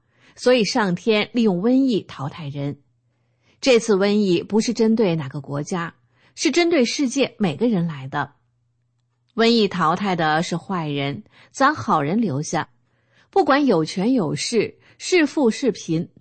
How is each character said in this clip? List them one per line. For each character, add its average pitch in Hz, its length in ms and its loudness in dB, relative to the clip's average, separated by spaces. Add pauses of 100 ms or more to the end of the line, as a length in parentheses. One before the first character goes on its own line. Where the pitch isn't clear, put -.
(360)
所 247 180 2
以 247 100 4
上 190 320 0
天 226 380 0
利 240 100 0
用 185 180 2
瘟 233 100 2
疫 262 300 2
淘 - 280 -12
汰 151 180 -12
人。 143 340 -8 (800)
这 240 180 4
次 214 160 0
瘟 202 180 2
疫 196 280 2
不 214 200 0
是 226 120 -2
针 220 220 2
对 196 200 2
哪 139 140 -6
个 143 120 -10
国 143 200 -8
家， 170 340 -8 (400)
是 - 140 -2
针 339 200 2
对 294 160 4
世 277 240 -2
界 262 280 -2
每 165 180 -2
个 214 120 0
人 180 180 0
来 139 220 -8
的。 143 260 -6 (1000)
瘟 226 120 4
疫 226 200 4
淘 175 280 0
汰 190 200 -2
的 156 260 0
是 175 160 -4
坏 165 300 -6
人， 143 360 -6 (280)
咱 285 240 2
好 170 260 0
人 170 200 0
留 151 200 -2
下， 160 280 -6 (600)
不 392 140 2
管 285 220 2
有 175 180 4
权 196 300 -2
有 156 220 0
势， - 440 -4 (200)
是 339 260 2
富 262 240 2
是 226 220 -2
贫， 165 500 -4